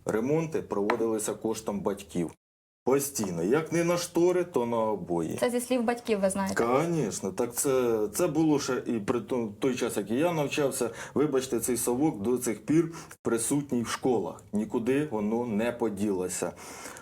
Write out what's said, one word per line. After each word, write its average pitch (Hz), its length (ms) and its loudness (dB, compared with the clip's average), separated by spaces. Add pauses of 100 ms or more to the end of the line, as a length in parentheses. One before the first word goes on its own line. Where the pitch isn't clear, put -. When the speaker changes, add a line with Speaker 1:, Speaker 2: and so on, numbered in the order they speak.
Speaker 1:
Ремонти 131 580 0
проводилися 110 720 0
коштом 107 460 -4
батьків. 87 500 -4 (540)
Постійно. 110 580 0
Як 147 300 2
не 170 120 2
на 170 120 2
штори, 175 480 2
то 123 220 -2
на 117 120 0
обої. 87 580 -2
Speaker 2:
Це 247 140 2
зі 240 100 -2
слів 247 240 0
батьків, 233 360 0
ви 190 100 2
знаєте? 196 360 0
Speaker 1:
Конечно. 131 680 0
Так 120 220 -2
це, 120 600 2
це 175 120 2
було 151 340 4
ще 123 260 -2
і 117 140 0
при 120 200 0
том-, 113 340 -2
той 127 220 0
час, 120 200 -2
як 101 140 -2
і 113 40 0
я 165 180 2
навчався. 139 580 0 (240)
Вибачте, 131 460 2
цей 120 160 0
совок 123 460 0
до 123 160 2
цих 120 280 -4
пір 160 280 4 (280)
присутній 123 600 0
в 113 60 -4
школах. 101 540 0 (100)
Нікуди 123 540 0
воно 110 400 0
не 117 260 0
поділося. 98 800 -2 (500)